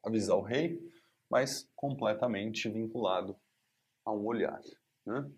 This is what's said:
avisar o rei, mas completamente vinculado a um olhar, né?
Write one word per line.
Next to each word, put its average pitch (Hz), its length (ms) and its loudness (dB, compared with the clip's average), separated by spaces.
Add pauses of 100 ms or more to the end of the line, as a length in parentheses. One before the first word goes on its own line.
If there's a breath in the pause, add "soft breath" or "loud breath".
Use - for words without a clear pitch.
avisar 104 320 4
o 95 60 4
rei, 156 380 0 (500 loud breath)
mas 135 440 2
completamente 110 920 0
vinculado 107 680 0 (680)
a 113 80 -2
um 104 120 0
olhar, 107 360 0 (440)
né? 139 340 -4